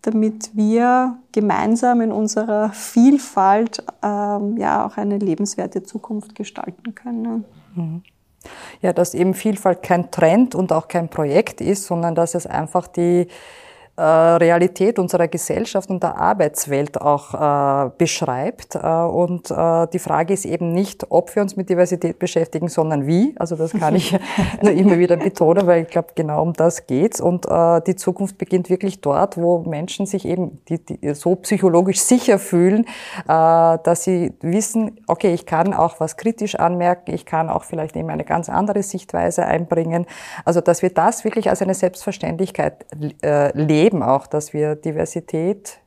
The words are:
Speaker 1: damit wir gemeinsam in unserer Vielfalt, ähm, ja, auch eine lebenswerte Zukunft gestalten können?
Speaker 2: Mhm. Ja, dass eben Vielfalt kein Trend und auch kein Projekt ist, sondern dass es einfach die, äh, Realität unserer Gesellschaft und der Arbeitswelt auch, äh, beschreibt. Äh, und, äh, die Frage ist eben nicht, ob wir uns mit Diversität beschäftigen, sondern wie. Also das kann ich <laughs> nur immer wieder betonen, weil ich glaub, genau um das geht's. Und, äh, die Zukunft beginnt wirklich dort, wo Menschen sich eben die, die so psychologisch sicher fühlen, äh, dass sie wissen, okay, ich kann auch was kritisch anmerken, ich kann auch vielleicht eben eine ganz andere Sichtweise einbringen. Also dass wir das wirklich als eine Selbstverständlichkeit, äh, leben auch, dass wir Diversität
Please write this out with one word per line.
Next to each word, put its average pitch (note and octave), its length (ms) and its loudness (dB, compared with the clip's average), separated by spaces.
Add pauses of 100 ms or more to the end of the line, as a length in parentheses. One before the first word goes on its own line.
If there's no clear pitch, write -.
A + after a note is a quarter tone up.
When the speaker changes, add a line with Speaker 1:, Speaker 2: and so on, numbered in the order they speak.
Speaker 1:
damit A3 540 -2
wir A#3+ 600 2 (140)
gemeinsam A#3 680 2
in A3+ 100 -2
unserer G#3+ 600 -2
Vielfalt, A#3 1120 2 (180)
ähm, G#3 560 -2
ja, G#3 280 0
auch G#3 120 -8
eine G3+ 200 -2
lebenswerte G3 680 -4
Zukunft - 520 -12
gestalten - 600 -14
können? A#3 500 -8 (300)
Speaker 2:
Mhm. E3+ 260 -8 (800)
Ja, F#3 100 0
dass F3 220 0
eben F#3 200 0
Vielfalt F#3+ 500 -2
kein F3 280 -2
Trend F#3+ 440 4
und F#3 180 0
auch D#3+ 160 -2
kein E3+ 180 -2
Projekt D#3 540 -2
ist, G3 240 -2
sondern E3+ 300 -2
dass E3+ 200 0
es F3 100 -4
einfach D#3+ 420 -4
die, F3 400 0 (680)
äh, - 60 -4
Realität E3+ 960 4
unserer F3 300 0
Gesellschaft F#3+ 640 -4
und F#3 100 -4
der E3+ 160 -2
Arbeitswelt D3+ 840 0
auch, C#3+ 360 0
äh, C#3+ 600 0
beschreibt. D3+ 760 -4
Äh, - 60 -6
und, E3+ 720 -2
äh, E3 420 2
die F3+ 60 -2
Frage E3 340 0
ist F#3 120 -4
eben E3+ 280 -4
nicht, G3 380 -2
ob F3 240 0
wir G#3 80 0
uns G3 120 -6
mit F#3 140 -6
Diversität F3 480 0
beschäftigen, E3 520 -2
sondern D#3 360 0
wie. F#3+ 320 2
Also E3 180 -4
das D#3+ 160 -4
kann E3 240 0
ich F#3 220 0 (220)
<laughs> - 240 -2
nur G3+ 80 6
immer F#3 260 6
wieder F3 180 4
betonen, F3 520 2
weil E3+ 160 4
ich E3 60 -10
glaub, - 260 -4
genau D#3 260 -2
um E3 120 0
das E3 340 0
geht's. D3 340 0
Und, F3 240 0
äh, E3+ 400 4
die F#3 100 0
Zukunft F#3+ 440 -4
beginnt F3+ 320 -2
wirklich F#3 280 -4
dort, D#3+ 380 0
wo E3+ 220 2
Menschen E3+ 480 -6
sich F#3+ 180 -6
eben F3 340 -4 (100)
die, E3 140 -4
die - 300 -6
so F3 220 0
psychologisch F#3 680 2
sicher A#3+ 380 4
fühlen, F#3+ 460 2 (420)
äh, - 0 -
dass E3 800 4
sie F3 360 0
wissen, G#3+ 640 -2
okay, E3+ 300 2
ich E3+ 100 -8
kann E3+ 300 0
auch E3 240 0
was D#3+ 180 -4
kritisch A3+ 380 -4
anmerken, F3 580 0
ich E3 140 -8
kann D#3+ 200 -2
auch E3 160 -2
vielleicht D#3 320 -8
eben D#3+ 140 -6
eine D#3 140 -6
ganz E3 260 -4
andere G3+ 320 -2
Sichtweise F3 640 -2
einbringen. E3 600 -2 (380)
Also F3 160 2
dass E3+ 200 2
wir F#3 80 0
das F3+ 360 0
wirklich A3 260 -2
als - 100 -2
eine F#3 140 -2
Selbstverständlichkeit, F3+ 1120 -4 (340)
äh, D3 340 0
leben D3+ 280 2 (180)
auch, C3 260 0
dass D3+ 260 -6
wir D3+ 220 -2
Diversität E3 1120 -6